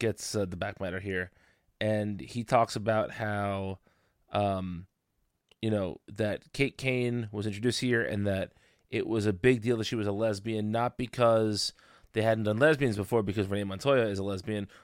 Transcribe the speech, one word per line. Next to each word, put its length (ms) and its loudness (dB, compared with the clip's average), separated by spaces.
gets, 340 -4
uh, 100 2
the 120 -8
back 240 -6
matter 180 -4
here, 320 -4
and 400 0
he 220 -8
talks 320 2
about 380 -2
how, 640 -4
um, 540 -2
you 80 0
know, 300 -2
that 400 -4
Kate 240 0
Kane 540 -2
was 160 -4
introduced 340 0
here 220 2
and 240 -2
that 280 -2
it 160 -2
was 220 0
a 60 4
big 300 4
deal 160 2
that 60 0
she 120 -4
was 100 0
a 60 0
lesbian, 580 -2
not 260 0
because 760 2
they 100 0
hadn't 220 2
done 160 2
lesbians 360 4
before, 240 0
because 280 0
Renee 160 -2
Montoya 420 2
is 140 -2
a 20 -2
lesbian, 460 -4